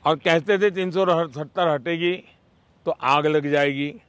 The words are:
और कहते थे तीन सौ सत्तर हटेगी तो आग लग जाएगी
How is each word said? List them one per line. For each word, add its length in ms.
और 120
कहते 420
थे 120
तीन 200
सौ 160
सत्तर 600
हटेगी 440
तो 60
आग 340
लग 240
जाएगी 420